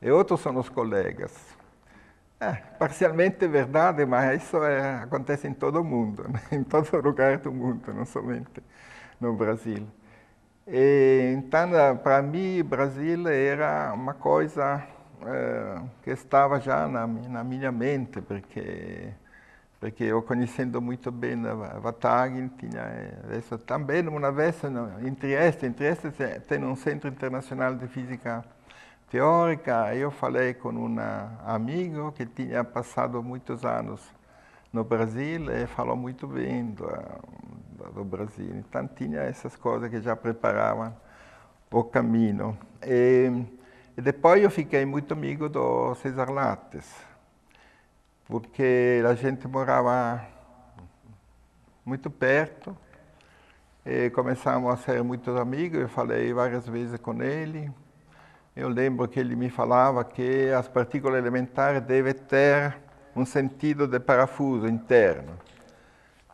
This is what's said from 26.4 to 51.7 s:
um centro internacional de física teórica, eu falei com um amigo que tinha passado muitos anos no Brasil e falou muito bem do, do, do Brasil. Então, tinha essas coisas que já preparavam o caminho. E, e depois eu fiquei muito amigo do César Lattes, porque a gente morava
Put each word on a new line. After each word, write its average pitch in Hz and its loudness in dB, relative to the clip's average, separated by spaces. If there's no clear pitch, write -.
um 131 -4
centro 147 -4
internacional 131 -4
de 123 -10
física 123 -8
teórica, 139 2
eu 139 -2
falei 127 0
com 123 -10
um 117 -4
amigo 147 -4
que 127 -10
tinha 123 -4
passado 123 -4
muitos 123 -10
anos 113 -4
no 113 -2
Brasil 123 -2
e 117 -2
falou 120 -4
muito 127 -8
bem 127 -4
do, 87 -8
do, - -14
do 101 -10
Brasil. 95 -8
Então, 127 -8
tinha - -6
essas 131 -8
coisas 117 -4
que 117 -6
já 113 -2
preparavam 113 -2
o 117 2
caminho. 113 2
E, 127 6
e 127 -6
depois 165 8
eu 190 8
fiquei 143 2
muito 147 -4
amigo 147 -4
do 123 0
César 131 -4
Lattes, 120 -4
porque 123 2
a 117 4
gente 131 -4
morava 123 2